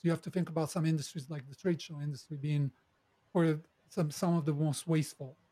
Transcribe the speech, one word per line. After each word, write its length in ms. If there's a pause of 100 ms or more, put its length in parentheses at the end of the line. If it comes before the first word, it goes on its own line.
You 80
have 120
to 80
think 200
about 200
some 140
industries 460
like 180
the 60
trade 260
show 200
industry 360
being 360 (600)
for 280 (280)
some, 220
some 260
of 80
the 80
most 340
wasteful, 520 (140)